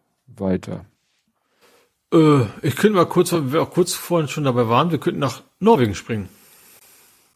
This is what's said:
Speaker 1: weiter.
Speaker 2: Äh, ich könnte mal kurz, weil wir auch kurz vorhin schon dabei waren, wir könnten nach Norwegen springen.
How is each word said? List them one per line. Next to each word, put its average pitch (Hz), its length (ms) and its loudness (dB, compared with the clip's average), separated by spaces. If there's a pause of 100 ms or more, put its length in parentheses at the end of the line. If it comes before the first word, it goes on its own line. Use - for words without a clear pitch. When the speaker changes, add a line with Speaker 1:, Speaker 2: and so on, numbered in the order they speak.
(260)
Speaker 1:
weiter. 98 580 -6 (1300)
Speaker 2:
Äh, 151 300 6 (200)
ich 143 120 -2
könnte 214 220 2
mal 170 100 4
kurz, 175 260 0
weil 147 200 -2
wir 156 100 0
auch - 80 -6
kurz 175 240 -2
vorhin 165 340 -2
schon 151 140 -8
dabei 123 260 0
waren, 131 220 2
wir 156 80 -2
könnten - 220 -4
nach 139 240 -6 (160)
Norwegen 147 340 4
springen. 104 340 -8 (1080)